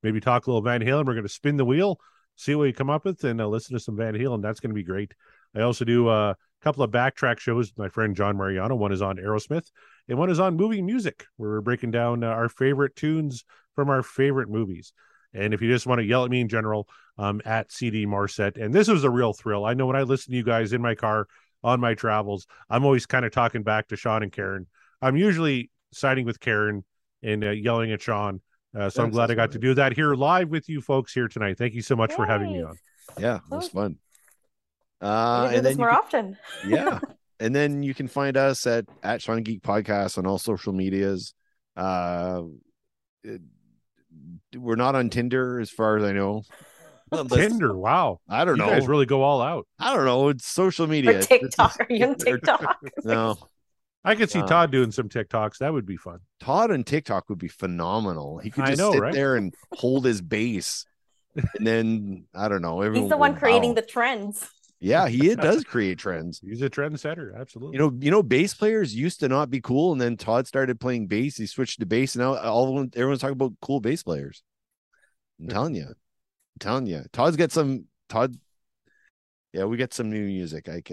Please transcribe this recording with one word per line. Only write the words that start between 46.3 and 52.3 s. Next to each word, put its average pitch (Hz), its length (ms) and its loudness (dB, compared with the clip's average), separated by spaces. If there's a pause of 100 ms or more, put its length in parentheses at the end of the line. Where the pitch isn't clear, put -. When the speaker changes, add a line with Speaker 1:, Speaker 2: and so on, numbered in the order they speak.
Speaker 2:
Unless 135 380 4
Speaker 1:
Tinder, 160 280 2
wow. 113 420 2 (100)
Speaker 2:
I 123 160 2
don't 165 120 4
Speaker 1:
You 107 60 2
Speaker 2:
know. 104 60 4
Speaker 1:
guys 143 180 4
really 143 180 4
go 135 160 2
all 135 200 4
out. 143 260 -4 (120)
Speaker 2:
I 254 140 0
don't 165 120 4
know. 131 240 4
It's 131 160 -2
social 180 420 0
media. 131 320 4
Speaker 3:
Or - 20 2
TikTok. - 560 4
Speaker 2:
This 240 120 -2
is - 0 -
Speaker 3:
Are 240 40 0
you 233 120 4
on 269 100 2
Speaker 2:
<laughs> 247 240 0